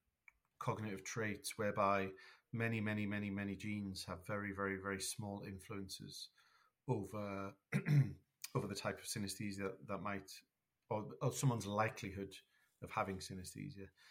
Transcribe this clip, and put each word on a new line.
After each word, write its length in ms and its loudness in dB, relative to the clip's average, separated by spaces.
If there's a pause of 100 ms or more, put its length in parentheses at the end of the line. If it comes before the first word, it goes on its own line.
(600)
cognitive 440 -2
traits 540 -2
whereby 500 6 (440)
many, 300 2
many, 240 2
many, 240 0
many 260 0
genes 520 -4
have 180 -6
very, 260 -2
very, 260 2
very 220 0
small 460 -4
influences 840 -8 (580)
over, 680 -2 (200)
<clears throat> 840 4
over 120 2
the 80 -2
type 240 -2
of 60 -14
synesthesia 680 -2 (160)
that 140 -2
might, 300 -4 (580)
or, 160 0 (160)
or 100 4
someone's 360 4
likelihood 640 0 (500)
of 80 -10
having 260 0
synesthesia. 680 -8 (240)